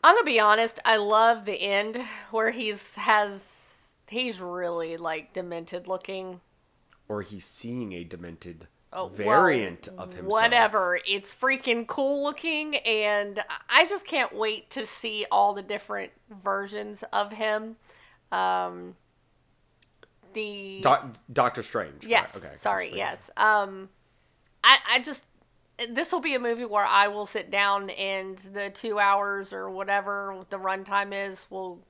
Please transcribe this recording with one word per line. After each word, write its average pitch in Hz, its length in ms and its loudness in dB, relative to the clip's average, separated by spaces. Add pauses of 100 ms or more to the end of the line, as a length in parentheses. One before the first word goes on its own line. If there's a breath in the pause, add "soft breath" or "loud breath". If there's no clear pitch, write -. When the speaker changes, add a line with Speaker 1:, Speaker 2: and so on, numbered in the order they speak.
Speaker 1:
I'm 330 120 10
gonna 453 100 4
be 240 140 4
honest, 214 460 4
I 220 120 6
love 214 480 4
the 208 80 -4
end 208 460 -2 (320 loud breath)
where 226 200 0
he's, 220 440 -8
has, 208 460 2 (680)
he's 226 320 -4
really, 170 580 -6
like, 160 360 -6
demented 175 540 -8
looking. 185 540 -8 (680)
Speaker 2:
Or 104 140 -6
he's 98 240 -14
seeing 117 480 -8
a 87 100 -10
demented 85 640 -16 (260)
Speaker 1:
Oh, 185 120 -8
well, - 100 -14
Speaker 2:
variant 139 720 2 (100)
of 185 160 -12
himself. 180 180 -6
Speaker 1:
whatever. 214 760 4
It's 196 260 -4
freaking 262 520 0
cool 277 380 0
looking, 302 540 -4
and 208 680 -2 (260)
I 302 180 8
just 392 200 -6
can't 269 260 -2
wait 220 380 -4
to 240 140 -8
see 214 460 -8
all 202 220 4
the 202 100 -8
different 202 480 -8 (320)
versions 202 680 -6
of 208 220 -2
him. 220 420 -2 (560 soft breath)
Um, 180 640 -2 (1400)
the 202 480 -8
Speaker 2:
Doc-, 131 340 2 (160)
Doctor 123 320 0
Strange. 78 420 -8
Speaker 1:
Yes, 220 300 0
Speaker 2:
Right, 175 100 -14
okay. 143 120 -16
Speaker 1:
sorry, 196 300 -2
Speaker 2:
Strange. 170 100 -10
Speaker 1:
yes. - 400 -6
Um, 196 520 2 (760)
I, 254 140 12 (120)
I 247 120 6
just, 277 220 -10 (680)
this 269 220 -2
will 349 100 0
be 294 120 0
a 254 60 2
movie 240 260 -2
where 208 200 2
I 202 240 8
will 208 180 -6
sit 202 240 -8
down 202 400 2
and 190 480 -4
the 196 320 -8
two 208 280 -4
hours 202 540 2
or 190 160 -8
whatever 196 800 -2
the 196 80 -8
runtime 196 560 -2
is 196 360 -6
will 185 300 -10 (100)